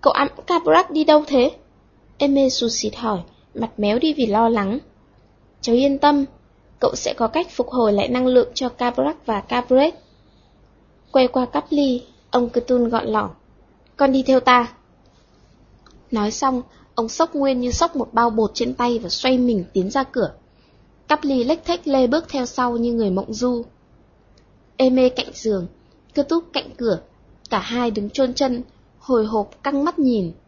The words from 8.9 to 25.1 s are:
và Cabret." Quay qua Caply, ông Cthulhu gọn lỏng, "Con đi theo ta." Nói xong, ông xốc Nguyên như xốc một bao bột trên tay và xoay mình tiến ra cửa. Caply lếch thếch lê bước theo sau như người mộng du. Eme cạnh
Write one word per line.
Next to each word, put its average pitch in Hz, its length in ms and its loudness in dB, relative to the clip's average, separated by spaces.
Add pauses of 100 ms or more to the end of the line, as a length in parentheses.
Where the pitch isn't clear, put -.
và 208 140 -2
Cabret." 254 540 2 (1160)
Quay 254 160 4
qua 247 180 -2
Caply, 277 560 -2 (280)
ông 240 180 0
Cthulhu 240 400 0
gọn 233 180 -2
lỏng, 208 240 -4 (680)
"Con 277 160 4
đi 262 100 2
theo 262 180 4
ta." 247 320 4 (1400)
Nói 302 200 -2
xong, 262 320 -2 (320)
ông 226 140 -4
xốc 330 260 -2
Nguyên 269 260 0
như 247 100 -2
xốc 330 260 -2
một 247 160 -4
bao 233 180 2
bột 214 240 0
trên 247 200 -4
tay 240 240 -2
và 202 100 -8
xoay 254 300 0
mình 233 340 0
tiến 190 180 -2
ra 269 140 -2
cửa. 220 280 -4 (760)
Caply 277 360 0
lếch 320 200 -2
thếch 339 240 -4
lê 262 180 4
bước 302 220 0
theo 254 180 -6
sau 247 300 -4
như 240 160 -2
người 226 180 0
mộng 190 240 -4
du. 240 300 -4 (1120)
Eme 254 320 4
cạnh 254 260 -4